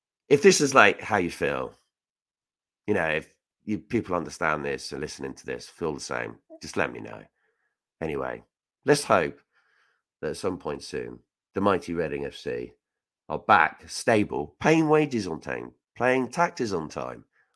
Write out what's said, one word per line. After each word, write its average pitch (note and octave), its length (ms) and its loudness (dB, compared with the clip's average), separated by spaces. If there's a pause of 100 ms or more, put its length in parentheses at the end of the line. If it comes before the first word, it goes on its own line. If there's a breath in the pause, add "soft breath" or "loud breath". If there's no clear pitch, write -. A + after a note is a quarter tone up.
(280)
if D3 140 6
this F#3+ 180 8
is, C3+ 140 2
like, G#2+ 260 6
how G#2+ 160 -2
you F2 140 0
feel, C2+ 440 -4 (1120)
you G#2+ 80 0
know, E2+ 140 0
if D#2 240 -4 (320)
you, G#2 140 -4
people F#2 380 -2
understand D#2 480 -2
this C#2 280 -6
and C2+ 80 -8
listening C#2 340 -10
to - 120 -20
this B1 220 -10
feel D#2 260 -6
the C2 60 -10
same, A#1 380 -8 (220)
just - 160 -12
let D2 160 0
me A#1 80 -12
know. G#1+ 220 -14 (800)
Anyway, C2 440 -6 (400)
let's D3 200 2
hope E2+ 360 2 (800)
that D#2 100 -4
at D2 60 -8
some F#2 220 -4
point D2 240 -8
soon, A#1+ 380 -10 (340)
the G2 60 -2
mighty F#2 340 0
Reading D2 300 -4
F C2 120 -10
C B1 360 -8 (560)
are D#2 100 -6
back, D#2+ 500 2
stable, G2 720 0
paying D#3+ 280 4
wages C#3+ 380 2
on D#2+ 140 -6
time, B1 320 -8 (220)
paying B2+ 340 2
taxes E3+ 460 -2
on D#2 140 -4
time, B1 360 -10 (300)